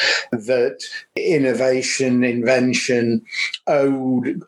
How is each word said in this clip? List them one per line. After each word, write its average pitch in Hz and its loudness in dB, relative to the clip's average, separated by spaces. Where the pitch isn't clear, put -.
that 123 0
innovation, 131 0
invention 120 2
owed 135 0